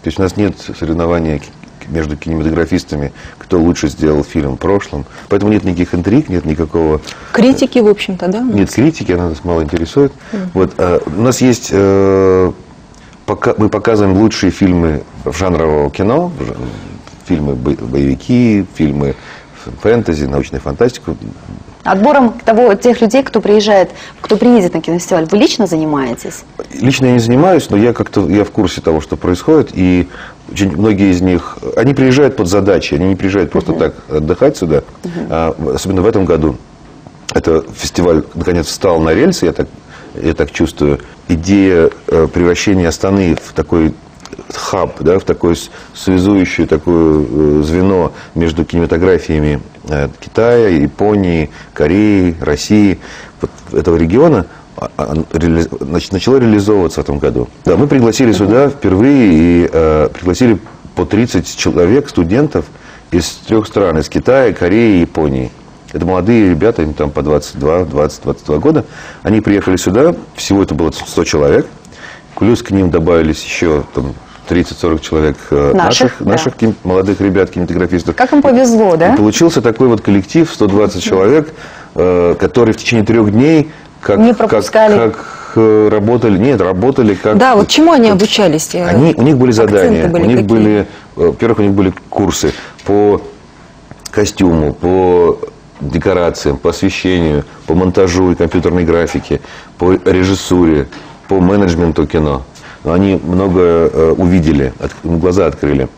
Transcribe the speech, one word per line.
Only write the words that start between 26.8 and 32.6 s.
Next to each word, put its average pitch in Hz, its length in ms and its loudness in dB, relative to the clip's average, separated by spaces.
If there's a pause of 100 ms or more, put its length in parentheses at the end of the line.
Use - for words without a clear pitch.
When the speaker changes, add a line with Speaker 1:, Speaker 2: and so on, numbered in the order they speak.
Speaker 1:
я 123 80 4
не 123 60 4
занимаюсь, 131 500 2
но 101 80 2
я 113 160 4
как-то, 98 340 -2
я 101 160 2
в - 80 -4
курсе 92 300 -2
того, 80 180 0
что 78 160 -6
происходит, 90 580 0
и 90 360 0 (420)
очень 95 240 -2
многие 98 360 2
из 90 100 0
них, 90 360 -2 (200)
они 131 160 2
приезжают 131 420 2
под 90 140 -2
задачи, 98 440 0